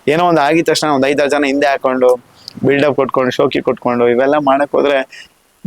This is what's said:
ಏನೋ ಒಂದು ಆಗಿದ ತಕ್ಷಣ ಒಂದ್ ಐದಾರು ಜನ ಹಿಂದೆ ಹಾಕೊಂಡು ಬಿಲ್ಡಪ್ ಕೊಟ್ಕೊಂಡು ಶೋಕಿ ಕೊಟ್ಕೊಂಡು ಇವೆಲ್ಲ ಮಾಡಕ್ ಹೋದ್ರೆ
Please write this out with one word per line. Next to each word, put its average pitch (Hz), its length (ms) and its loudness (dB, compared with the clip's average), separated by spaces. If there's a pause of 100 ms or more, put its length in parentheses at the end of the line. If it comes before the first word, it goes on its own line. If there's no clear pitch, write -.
ಏನೋ 160 180 0
ಒಂದು 165 160 2
ಆಗಿದ 156 240 0
ತಕ್ಷಣ 156 220 0
ಒಂದ್ 135 180 0
ಐದಾರು 143 240 0
ಜನ 143 160 0
ಹಿಂದೆ 143 220 0
ಹಾಕೊಂಡು 127 680 0 (300)
ಬಿಲ್ಡಪ್ 139 300 2
ಕೊಟ್ಕೊಂಡು 131 360 0
ಶೋಕಿ 143 300 -2
ಕೊಟ್ಕೊಂಡು 120 480 0
ಇವೆಲ್ಲ 135 280 2
ಮಾಡಕ್ 143 340 0
ಹೋದ್ರೆ - 580 -2 (380)